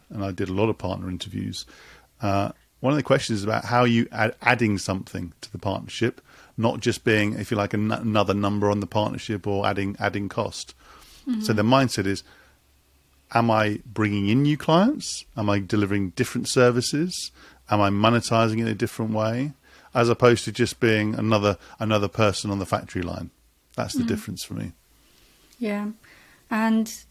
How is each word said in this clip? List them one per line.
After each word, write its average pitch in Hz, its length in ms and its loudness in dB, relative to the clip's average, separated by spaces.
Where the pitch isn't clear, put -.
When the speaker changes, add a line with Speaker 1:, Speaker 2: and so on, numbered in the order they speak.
Speaker 1:
and 104 140 -8
I 98 80 -4
did 92 180 -4
a 92 40 -2
lot 104 160 2
of 101 80 -2
partner 92 320 -6
interviews, 98 560 -8
uh, 98 300 0
one 127 140 0
of 151 40 0
the 139 60 -2
questions 120 360 2
is 98 40 -6
about 107 220 -2
how 120 180 4
you 117 280 4
add, 110 300 0
adding 117 360 2
something 92 640 -6
to - 100 -18
the 98 80 -12
partnership, 101 640 -4
not 117 220 0
just 110 240 -2
being, 107 300 2
if - 180 -6
you 110 60 -2
like, 101 160 -2
an-, 107 180 0
another 107 420 2
number 101 380 2
on 104 80 0
the 98 80 -6
partnership 107 580 -4
or 101 220 0
adding, 101 320 -2
adding 101 300 -2
cost. - 440 -6
Speaker 2:
Mm-hmm. 220 120 -2
Speaker 1:
So 214 120 -2
the 104 80 0
mindset 117 440 4
is, 98 180 -2
am 117 180 4
I 107 340 2
bringing 104 440 -2
in 127 140 4
new 147 140 2
clients? 196 680 2
Am 104 120 0
I 101 100 4
delivering 101 520 0
different - 360 -4
services? 127 840 0
Am 104 120 2
I 101 80 4
monetizing 113 720 2
in 113 80 -2
a 110 80 -2
different 110 360 -4
way? 117 420 -2
As 120 160 2
opposed 120 360 4
to 113 60 -6
just 113 280 -2
being 107 360 2
another, 107 420 2
another 107 280 0
person 104 440 0
on 101 80 -2
the 92 60 -4
factory - 360 -4
line. 87 280 -8
That's - 180 -6
the 254 100 -2
Speaker 2:
Mm. - 40 -2
Speaker 1:
difference - 360 -6
for - 100 -14
me. 107 180 -8
Speaker 2:
Yeah. 208 300 -4
And 220 440 0